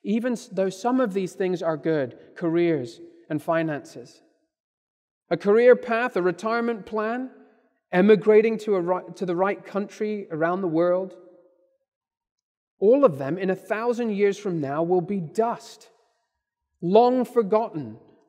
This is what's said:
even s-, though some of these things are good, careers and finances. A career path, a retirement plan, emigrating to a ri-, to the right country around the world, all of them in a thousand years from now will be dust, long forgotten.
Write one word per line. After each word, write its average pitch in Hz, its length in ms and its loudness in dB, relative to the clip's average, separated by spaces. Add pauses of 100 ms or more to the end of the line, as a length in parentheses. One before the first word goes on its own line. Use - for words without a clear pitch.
even 226 300 -2
s-, - 180 -8
though 190 200 -2
some 247 320 -2
of 208 120 -2
these 185 200 -4
things 180 280 -2
are 165 140 -2
good, 151 420 -2 (200)
careers 170 640 -2 (280)
and 156 140 -4
finances. 156 800 -4 (1080)
A 170 60 -2
career 226 400 6
path, 233 400 -4
a 190 60 0
retirement 220 640 -2
plan, 226 440 -6 (640)
emigrating 214 680 6
to 214 160 -2
a 180 60 0
ri-, 180 360 -4
to 196 80 -6
the 175 100 -2
right 185 280 -2
country 208 680 -6
around 170 300 -2
the 175 80 -2
world, 180 460 0 (1600)
all 254 240 4
of 165 140 4
them 143 200 -6
in 190 120 -2
a 185 80 0
thousand 226 540 -4
years 196 260 0
from 170 240 -6
now 143 200 -4
will 175 200 0
be 196 180 -6
dust, - 680 -6 (920)
long 240 440 4
forgotten. 190 720 -2 (320)